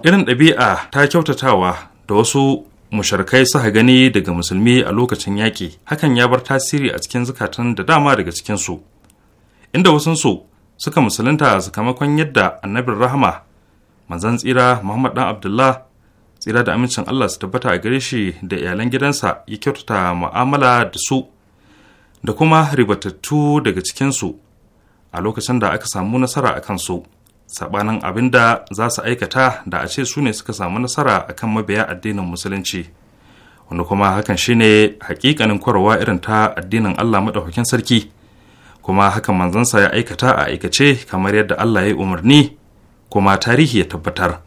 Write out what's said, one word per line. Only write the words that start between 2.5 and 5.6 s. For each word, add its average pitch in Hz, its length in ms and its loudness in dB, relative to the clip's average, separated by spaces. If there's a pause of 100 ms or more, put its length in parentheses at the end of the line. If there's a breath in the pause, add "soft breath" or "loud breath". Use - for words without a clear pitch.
mushrikai 104 540 2
suka 127 260 2
gani 127 380 6
daga 95 240 0
musulmi 98 500 2
a - 80 -4
lokacin 104 460 -2
yaƙi, 104 480 -4